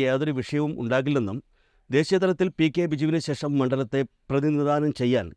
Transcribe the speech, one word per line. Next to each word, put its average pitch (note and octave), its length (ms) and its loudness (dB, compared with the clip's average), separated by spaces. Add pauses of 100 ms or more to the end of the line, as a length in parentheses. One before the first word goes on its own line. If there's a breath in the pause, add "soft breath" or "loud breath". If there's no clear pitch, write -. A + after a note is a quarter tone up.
യാതൊരു C3+ 360 0
വിഷയവും D3 400 -2
ഉണ്ടാകില്ലെന്നും B2+ 600 0 (500)
ദേശീയതലത്തിൽ F#3 580 2 (100)
പി D#3+ 120 4
കെ F3 160 0
ബിജുവിന് D#3 420 0
ശേഷം D3 300 -4
മണ്ഡലത്തെ C3+ 440 0 (280)
പ്രതിനിധാനം D3 640 0
ചെയ്യാൻ B2 320 0 (100)